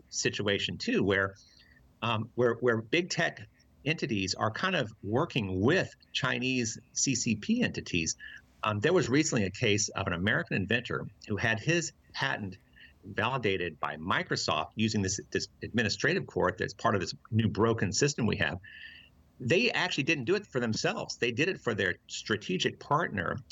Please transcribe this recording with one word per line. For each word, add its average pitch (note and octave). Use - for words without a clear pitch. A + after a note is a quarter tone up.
situation, -
too, A3+
where, G2
um, A2
where, A#2
where A#2+
big E3
tech E3
entities A#2
are A2
kind F#3
of C3
working G#2
with C#3+
Chinese B2+
C -
C A2+
P A#3
entities. -
Um, G#2+
there D#3
was C3+
recently C#3
a F#2
case G#2
of F#2+
an F2+
American A2
inventor A#2
who G#2
had A2+
his E3
patent G#2+
validated G2+
by D2
Microsoft G2
using A2
this, F#2
this -
administrative A#2
court F2+
that's -
part A2+
of F#2
this D#2+
new A2
broken G#2+
system C#3+
we -
have. F2
They E3
actually D#3
didn't D3+
do E3+
it G3+
for B2+
themselves. A#2+
They -
did D3
it -
for A2+
their F#2+
strategic -
partner, G2